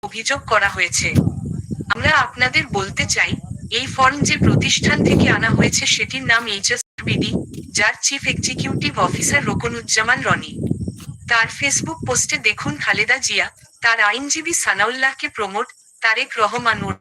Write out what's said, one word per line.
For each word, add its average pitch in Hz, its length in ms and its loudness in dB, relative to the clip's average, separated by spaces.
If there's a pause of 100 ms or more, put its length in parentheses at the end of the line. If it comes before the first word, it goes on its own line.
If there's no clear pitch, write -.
অভিযোগ 226 460 -4
করা 208 200 4
হয়েছে। 180 440 0 (800)
"আমরা 254 160 0
আপনাদের 254 560 2
বলতে 196 400 -2
চাই, 185 260 0 (380)
এই 240 160 -4
ফর্ম 269 340 2
যে 294 160 2
প্রতিষ্ঠান - 680 4
থেকে - 260 6
আনা 214 200 2
হয়েছে - 360 4
সেটির 240 360 0
নাম 233 240 2
এইচএসবিডি, - 880 -2 (400)
যার 214 300 2
চিফ 277 240 -2
এক্সিকিউটিভ 262 720 -2
অফিসার 214 460 2
রোকনুজ্জামান 233 760 0
রনি। - 380 -2 (680)
তার 233 180 2 (140)
Facebook 294 460 -2
পোস্টে 254 320 0
দেখুন 233 380 -2
খালেদা 220 420 0
জিয়া, 196 320 -2 (320)
তার 233 180 2
আইনজীবী 285 520 0
সানাউল্লাহকে 262 760 0
প্রমোট, 208 380 -4 (340)
তারেক 240 380 -2
রহমান 220 440 0
ও 196 180 -4